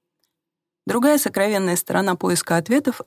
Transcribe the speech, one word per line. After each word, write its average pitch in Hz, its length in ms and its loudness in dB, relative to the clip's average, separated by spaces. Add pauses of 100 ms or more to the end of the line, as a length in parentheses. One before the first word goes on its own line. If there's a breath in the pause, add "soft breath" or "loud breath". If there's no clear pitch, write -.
(880)
Другая 254 320 2
сокровенная 196 580 0
сторона 185 400 -2
поиска 175 400 -2
ответов — 240 500 0